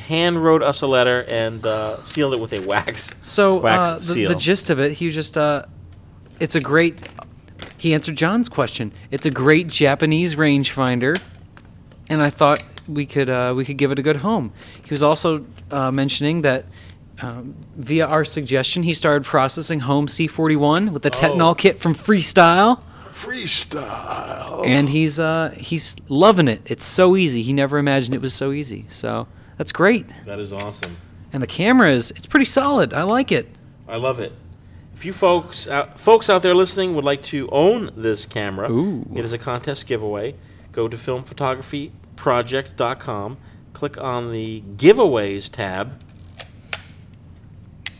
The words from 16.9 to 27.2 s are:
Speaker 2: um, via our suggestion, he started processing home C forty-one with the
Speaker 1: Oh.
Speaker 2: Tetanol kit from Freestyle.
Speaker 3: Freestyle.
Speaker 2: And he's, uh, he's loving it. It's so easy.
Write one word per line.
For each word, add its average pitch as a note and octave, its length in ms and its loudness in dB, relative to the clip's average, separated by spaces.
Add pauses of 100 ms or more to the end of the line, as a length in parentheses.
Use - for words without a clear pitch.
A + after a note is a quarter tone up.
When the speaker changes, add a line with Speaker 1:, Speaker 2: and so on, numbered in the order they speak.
Speaker 2:
um, B2 320 -12 (220)
via D3+ 300 0
our D#3 180 2
suggestion, C3+ 580 -2
he E3 120 0
started D3 300 2
processing D3+ 560 0
home C#3+ 280 0
C D#3+ 180 -2
forty-one D#3 680 2
with C#3+ 80 -8
the C#3 80 0
Speaker 1:
Oh. - 80 -2
Speaker 2:
Tetanol E3 400 4
kit F#3 200 4
from E3 160 0
Freestyle. F#3+ 840 4 (300)
Speaker 3:
Freestyle. - 1600 -8
Speaker 2:
And C#3 220 4
he's, D3+ 300 0
uh, D#3+ 360 -2
he's - 420 -8 (120)
loving E3+ 400 6
it. G#2+ 160 -2
It's - 200 -8
so F#3 340 4
easy. C3+ 240 0